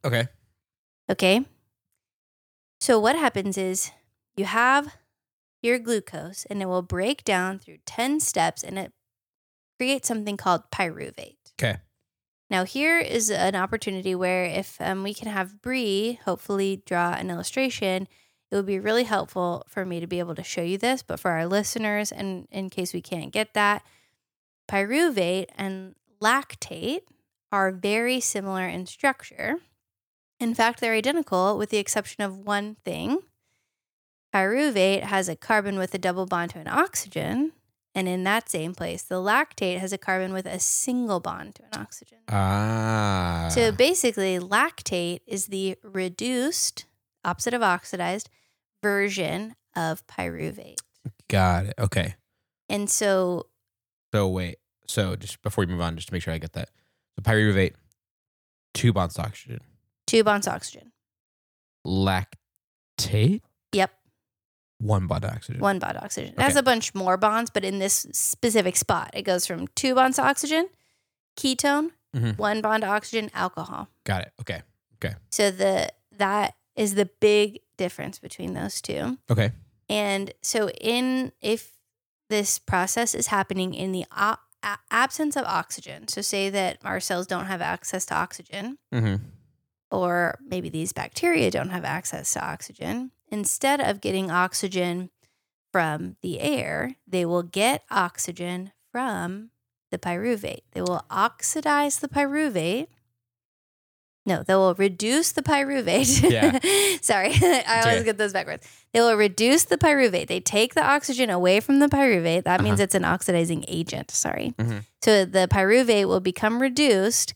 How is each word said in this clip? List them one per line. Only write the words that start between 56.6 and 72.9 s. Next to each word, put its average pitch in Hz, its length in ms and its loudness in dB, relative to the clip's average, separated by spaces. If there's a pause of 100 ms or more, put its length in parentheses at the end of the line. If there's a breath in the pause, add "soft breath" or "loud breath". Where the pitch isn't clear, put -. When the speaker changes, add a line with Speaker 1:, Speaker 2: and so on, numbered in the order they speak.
Speaker 1:
So - 60 -8
pyruvate, 107 500 4 (1000)
two 120 180 4
bonds 90 240 0
to 82 80 -6
oxygen. - 360 -12 (460)
Speaker 2:
Two 220 200 4
bonds 208 220 2
to - 60 -2
oxygen. - 380 -12 (960)
Speaker 1:
Lactate? 95 1500 0 (320)
Speaker 2:
Yep. 190 180 2 (880)
Speaker 1:
One 104 280 2
bond 90 160 0
to - 100 -4
oxygen. - 280 -10
Speaker 2:
One 196 180 2
bond - 140 -6
to - 100 -12
oxygen. - 300 -10
It - 60 -4
has 277 140 4
Speaker 1:
Okay. 285 60 4
Speaker 2:
a 269 40 4
bunch 240 300 2
more 185 240 2
bonds, 220 320 2
but 202 140 -2
in 196 160 -2
this 190 320 0
specific 214 640 2
spot, - 380 0
it 202 100 -8
goes 180 220 0
from 180 240 -6
two 254 260 0
bonds 262 220 4
to 269 60 2
oxygen, 302 460 0 (680)
ketone, 285 540 0 (240)
Speaker 1:
Mm-hmm. 117 220 0
Speaker 2:
one 214 240 0
bond 220 220 2
to 202 40 -2
oxygen, 214 460 -2